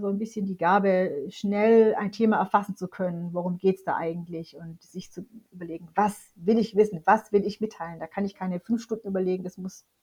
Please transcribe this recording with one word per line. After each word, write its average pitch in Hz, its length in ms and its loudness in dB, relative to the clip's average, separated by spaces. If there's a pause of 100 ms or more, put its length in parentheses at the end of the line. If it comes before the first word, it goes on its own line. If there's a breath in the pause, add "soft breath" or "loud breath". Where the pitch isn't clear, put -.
so 202 80 -2
ein 196 100 -2
bisschen 220 260 -6
die 190 120 -4
Gabe, 185 720 2
schnell 214 640 4
ein 202 160 -4
Thema 220 280 2
erfassen 202 380 0
zu 185 120 -6
können, 175 440 -6
worum 175 260 -4
geht's 190 260 0
da 165 120 -2
eigentlich 170 600 -6
und 165 260 -18
sich - 300 -16
zu 185 120 -12 (280)
überlegen, 170 420 -12
was 208 400 -2
will 202 240 2
ich 220 160 -2
wissen, 208 300 2
was 220 260 4
will 202 160 2
ich 202 140 -8
mitteilen. 170 400 -8
Da 160 80 -10
kann 202 160 -4
ich 196 100 -6
keine 185 240 -6
fünf 226 240 -4
Stunden 220 240 -8
überlegen, 185 380 -2
das 185 120 -12
muss 185 280 -14 (180)